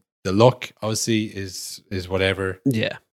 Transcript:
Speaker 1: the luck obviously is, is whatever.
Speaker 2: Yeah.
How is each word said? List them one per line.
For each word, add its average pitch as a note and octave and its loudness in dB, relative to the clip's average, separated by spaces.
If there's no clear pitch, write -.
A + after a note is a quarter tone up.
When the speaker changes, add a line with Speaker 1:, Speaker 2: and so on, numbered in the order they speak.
Speaker 1:
the F#2+ -2
luck A#2+ 4
obviously A2 -2
is, G2 -12
is F#2 -6
whatever. F#2+ -2
Speaker 2:
Yeah. A#2 0